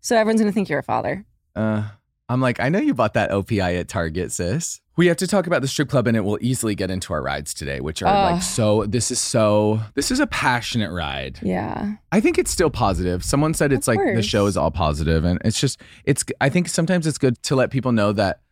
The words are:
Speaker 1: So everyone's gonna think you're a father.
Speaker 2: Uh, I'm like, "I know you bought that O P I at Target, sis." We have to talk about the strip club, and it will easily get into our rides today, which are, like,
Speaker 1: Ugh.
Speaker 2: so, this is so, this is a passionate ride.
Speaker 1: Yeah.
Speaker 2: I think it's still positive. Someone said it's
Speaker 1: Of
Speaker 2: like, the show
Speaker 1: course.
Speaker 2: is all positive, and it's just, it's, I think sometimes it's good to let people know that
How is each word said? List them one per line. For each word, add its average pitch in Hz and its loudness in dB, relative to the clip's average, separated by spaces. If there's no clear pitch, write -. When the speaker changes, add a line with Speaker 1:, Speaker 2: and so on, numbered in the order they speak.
Speaker 1:
So - 0
everyone's 220 4
gonna 208 2
think 196 0
you're 147 0
a 127 -4
father. 135 -4
Speaker 2:
Uh, 107 0
I'm 127 0
like, 123 0
"I 123 0
know 170 2
you 294 2
bought 117 0
that 107 2
O 98 0
P 101 0
I 90 0
at 87 -4
Target, 85 -4
sis." 104 -4
We 170 4
have 170 2
to 190 -4
talk 180 0
about 175 0
the 139 -4
strip 135 -2
club, 123 2
and 117 2
it 110 2
will 101 -2
easily 117 0
get 95 -4
into 92 -4
our 76 -2
rides 71 -6
today, 69 -6
which 76 -6
are, 185 2
like, 175 0
Speaker 1:
Ugh. 180 -2
Speaker 2:
so, 107 2
this 107 -2
is 123 -4
so, 107 2
this - -2
is 254 0
a 285 2
passionate 120 -2
ride. 69 -6
Speaker 1:
Yeah. 180 -4
Speaker 2:
I 196 4
think 330 2
it's 285 -2
still 165 2
positive. 90 0
Someone 151 2
said 143 2
it's - 0
Speaker 1:
Of - 4
Speaker 2:
like, 339 2
the 113 2
show 104 0
Speaker 1:
course. 104 2
Speaker 2:
is 90 -2
all 80 2
positive, 78 2
and 87 0
it's - 0
just, - -2
it's, - 0
I 139 2
think 180 0
sometimes 170 0
it's 151 -2
good 127 0
to 139 0
let 123 2
people 131 0
know 107 2
that 98 0